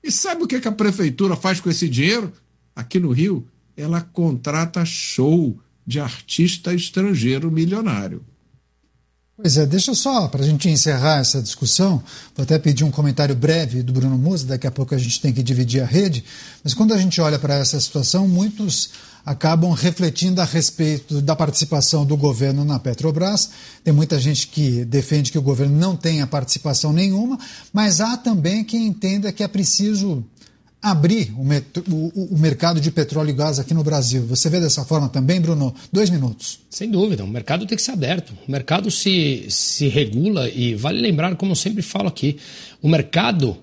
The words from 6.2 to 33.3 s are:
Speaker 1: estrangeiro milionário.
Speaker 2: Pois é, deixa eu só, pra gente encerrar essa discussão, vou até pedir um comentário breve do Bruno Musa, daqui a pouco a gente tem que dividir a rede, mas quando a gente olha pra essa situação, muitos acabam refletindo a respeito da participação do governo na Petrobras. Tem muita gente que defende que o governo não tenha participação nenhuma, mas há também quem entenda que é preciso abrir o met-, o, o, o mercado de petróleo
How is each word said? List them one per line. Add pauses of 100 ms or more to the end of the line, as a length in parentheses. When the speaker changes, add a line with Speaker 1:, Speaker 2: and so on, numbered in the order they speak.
Speaker 1:
estrangeiro
milionário. (1120)
Speaker 2:
Pois
é,
deixa
eu
só,
pra
gente
encerrar
essa
discussão, (320)
vou
até
pedir
um
comentário
breve
do
Bruno
Musa,
daqui
a
pouco
a
gente
tem
que
dividir
a
rede, (400)
mas
quando
a
gente
olha
pra
essa
situação,
muitos (340)
acabam
refletindo
a
respeito
da
participação
do
governo
na
Petrobras. (340)
Tem
muita
gente
que
defende
que
o
governo
não
tenha
participação
nenhuma, (360)
mas
há
também
quem
entenda
que
é
preciso (600)
abrir
o
met-, (100)
o,
o,
o
mercado
de
petróleo